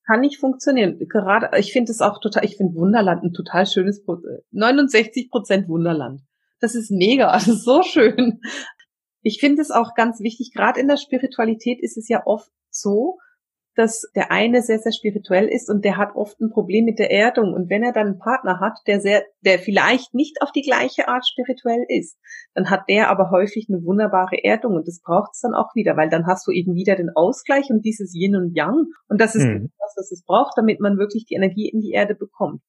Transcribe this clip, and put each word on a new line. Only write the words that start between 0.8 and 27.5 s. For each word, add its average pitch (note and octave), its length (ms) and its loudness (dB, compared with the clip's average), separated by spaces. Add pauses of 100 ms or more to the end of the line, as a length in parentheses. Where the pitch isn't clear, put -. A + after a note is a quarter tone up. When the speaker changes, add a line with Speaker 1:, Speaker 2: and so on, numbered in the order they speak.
Speaker 1:
Gerade, G#3 500 0
ich G3+ 140 -2
finde A#3 200 0
es A3 80 -4
auch G#3 200 0
total, - 240 -2
ich G3+ 120 -4
finde F3 180 0
Wunderland F#3 480 2
ein F3 100 -2
total F3 340 -2
schönes G3 380 -2
Pro-, E3+ 100 -6
äh, - 360 -14
neunundsechzig B3 800 2
Prozent G3 380 0
Wunderland. D#3 540 -2 (380)
Das A3+ 140 -2
ist A3+ 160 -6
mega, G3+ 420 4
<laughs> - 20 4
das - 140 4
ist A3 160 2
so C#4 180 6
schön. B3+ 580 2 (840)
Ich G#3+ 180 -2
finde C#4+ 220 2
es D4 80 -4
auch A3 240 0
ganz A3+ 260 0
wichtig, A3+ 340 -8
gerade A#3 260 0
in C4+ 80 2
der C#4+ 80 4
Spiritualität A#3+ 880 -4
ist - 140 -8
es A3 120 -14
ja A3+ 180 0
oft G#3+ 240 -2 (200)
so, G#3+ 480 -2 (560)
dass A3+ 280 0 (140)
der - 160 0
eine A#3 300 2
sehr, A3 180 0
sehr A3+ 100 -2
spirituell G3+ 560 0
ist - 240 -4
und G#3 140 0
der G3 140 0
hat G3+ 180 -4
oft - 240 -6
ein A3 100 -2
Problem G#3 340 0
mit A3+ 140 -2
der G#3+ 140 0
Erdung. A3 400 2
Und F3 180 -4
wenn G#3 140 0
er A#3+ 80 0
dann G#3+ 160 0
einen F#3+ 100 -4
Partner A3 400 -2
hat, G3+ 180 -4 (120)
der G3+ 120 2
sehr, G3 220 2 (220)
der F#3 160 4
vielleicht G3+ 540 2
nicht C#4+ 280 -2
auf C#4+ 80 -4
die C#4 120 -2
gleiche B3+ 440 -2
Art B3 180 -2
spirituell B3 640 -4
ist, G3+ 300 -4 (360)
dann F#3+ 160 -2
hat F#3+ 180 -2
der G3+ 200 4
aber F#3+ 220 2
häufig G3+ 380 0
eine F3+ 160 -2
wunderbare F#3+ 580 0
Erdung A3 320 0
und E3 140 -4
das F3 120 -14
braucht's - 420 -2
dann - 120 -2
auch - 220 -2
wieder, F3 200 2
weil D#3 120 2
dann E3 180 0
hast F#3 220 -2
du - 20 -2
eben F3+ 240 0
wieder F#3+ 220 0
den E3+ 180 -4
Ausgleich C4+ 560 0